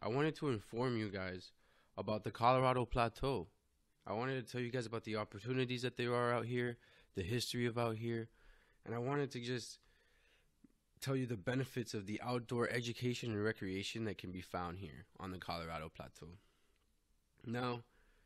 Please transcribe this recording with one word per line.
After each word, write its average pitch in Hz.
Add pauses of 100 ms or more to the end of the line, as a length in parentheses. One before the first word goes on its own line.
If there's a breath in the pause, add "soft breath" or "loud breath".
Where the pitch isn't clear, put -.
I 98
wanted 147
to 156
inform 120
you 110
guys 92 (440 soft breath)
about 107
the 113
Colorado 127
Plateau. 117 (580)
I -
wanted 123
to -
tell 123
you 120
guys 120
about 110
the 110
opportunities 123
that 123
there 123
are 120
out 120
here, 123 (380 loud breath)
the 95
history 120
of 117
out 117
here, 113 (560 soft breath)
and 110
I 117
wanted 139
to 127
just 120 (1200 soft breath)
tell 135
you 131
the 117
benefits 127
of 104
the 104
outdoor 120
education 120
and 104
recreation 104
that 101
can 95
be 90
found 87
here 73 (120)
on 95
the 92
Colorado 82
Plateau. 82 (1040 soft breath)
Now, 123 (440 soft breath)